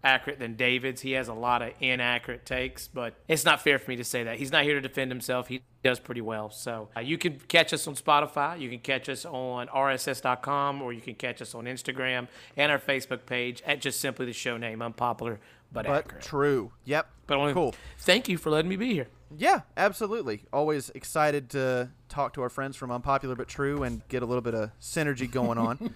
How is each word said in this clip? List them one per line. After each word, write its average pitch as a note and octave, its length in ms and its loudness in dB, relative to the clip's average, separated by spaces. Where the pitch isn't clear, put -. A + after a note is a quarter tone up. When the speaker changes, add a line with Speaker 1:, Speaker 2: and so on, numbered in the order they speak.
Speaker 1:
accurate C3+ 360 4
than A2+ 160 -6
David's. B2 460 2
He C3+ 100 -4
has C3 160 -2
a A#2 80 -6
lot A#2+ 260 2
of A2+ 180 -6
inaccurate B2 640 0
takes, B2+ 440 -4
but A#2+ 260 -6
it's D#3 180 2
not D3+ 160 6
fair C#3 160 6
for C3 140 -8
me B2 60 -4
to A#2+ 60 -4
say A#2+ 200 -2
that. A2+ 160 -4
He's C3+ 120 -4
not D3+ 120 6
here D3 100 4
to C#3 80 0
defend C3 300 -4
himself. B2+ 360 -2
He B2+ 140 -8
does B2+ 160 4
pretty A#2+ 220 -8
well. G#2+ 280 -4
So, A2+ 480 -8
uh, A#2 40 -4
you D3 180 -2
can D3 280 -2
catch E3 240 6
us D#3 160 -2
on D3 80 -6
Spotify. D3 640 2
You B2+ 120 -8
can B2 80 -8
catch C3 300 -4
us B2+ 140 -6
on B2+ 460 -6
R C#3 220 2
S B2+ 160 -2
S C3 140 -2
dot B2+ 200 2
com, C#3 400 0
or B2 100 -6
you A2+ 100 -10
can B2 120 -10
catch A#2+ 260 -6
us A#2 140 -12
on A#2 120 -10
Instagram B2+ 600 -4
and D3 160 4
our C3+ 80 4
Facebook C3 480 -2
page B2 360 -4
at C#3+ 160 -2
just C3+ 220 -4
simply C3+ 240 -2
the A#2+ 80 -6
show A#2+ 240 -4
name, A2+ 240 -6
Unpopular A#2 580 -2
But A2 140 -4
Speaker 2:
But C#3+ 200 2
Speaker 1:
Accurate. - 180 -16
Speaker 2:
True. C#3 480 2
Yep. D3 220 0
Speaker 1:
But D3 80 2
I - 20 4
wanna C#3+ 160 2
Speaker 2:
Cool. C3+ 220 2
Speaker 1:
thank G#3 280 4
you F3+ 120 2
for D#3+ 100 -2
letting D#3+ 200 4
me G3 60 -2
be A#3 180 0
here. C#3 140 -2
Speaker 2:
Yeah, C4+ 240 4
absolutely. F#3+ 800 0
Always D3 380 2
excited C#3+ 580 0
to C3 400 0
talk C#3 280 -2
to C#3 60 -4
our B2 80 0
friends C3+ 280 -6
from B2+ 140 -8
Unpopular C3 440 0
But B2 140 -6
True C#3+ 340 0
and A#2 240 -4
get B2+ 160 -2
a - 20 0
little B2 160 2
bit A2+ 140 0
of A2 240 -2
synergy C#3 500 0
going A#2+ 280 2
on. A#2+ 380 0